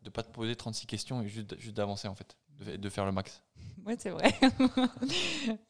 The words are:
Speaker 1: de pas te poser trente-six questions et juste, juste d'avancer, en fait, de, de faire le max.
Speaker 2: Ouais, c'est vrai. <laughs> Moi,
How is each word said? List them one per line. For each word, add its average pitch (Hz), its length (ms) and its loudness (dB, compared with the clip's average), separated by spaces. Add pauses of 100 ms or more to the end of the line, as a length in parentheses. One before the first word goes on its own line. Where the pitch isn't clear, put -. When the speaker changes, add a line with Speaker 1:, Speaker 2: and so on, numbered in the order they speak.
Speaker 1:
de 107 60 -14
pas 113 140 -4
te - 80 -20
poser 117 240 -2
trente-six - 300 -6
questions 120 360 -4
et 104 60 -4
juste, 104 320 -8
juste 107 160 -12
d'avancer, 101 320 -2
en 95 80 -6
fait, - 220 -16 (120)
de, 98 280 -10
de 101 120 -4
faire 98 160 0
le 98 60 2
max. - 320 -4 (420)
Speaker 2:
Ouais, 220 140 -2
c'est 202 100 -6
vrai. 180 300 4
<laughs> 262 200 8
Moi, 262 960 2 (120)